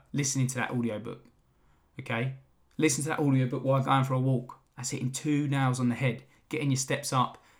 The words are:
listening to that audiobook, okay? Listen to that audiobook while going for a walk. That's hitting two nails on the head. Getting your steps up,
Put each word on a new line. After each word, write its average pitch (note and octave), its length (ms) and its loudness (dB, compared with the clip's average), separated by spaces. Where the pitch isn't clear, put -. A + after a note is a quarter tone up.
listening C#3 360 0
to C3 80 -6
that A#2+ 140 0
audiobook, G#2+ 540 -4
okay? B2+ 360 -4
Listen D#3 260 2
to D3+ 80 -4
that - 80 -4
audiobook C3+ 460 2
while C3+ 180 4
going C3+ 220 4
for C3+ 100 -2
a B2+ 60 2
walk. C3 380 0
That's B2+ 140 -8
hitting C3+ 200 -4
two D3 380 0
nails C3 320 2
on B2 80 2
the A#2+ 60 2
head. B2 280 -2
Getting D3 220 -2
your C3 80 2
steps - 340 -4
up, - 260 0